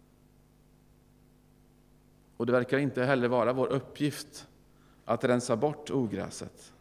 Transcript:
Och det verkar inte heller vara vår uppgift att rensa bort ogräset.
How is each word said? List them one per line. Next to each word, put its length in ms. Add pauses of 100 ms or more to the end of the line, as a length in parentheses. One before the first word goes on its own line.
(2250)
Och 100
det 60
verkar 260
inte 260
heller 240
vara 240
vår 140
uppgift 800 (580)
att 200
rensa 320
bort 340
ogräset. 920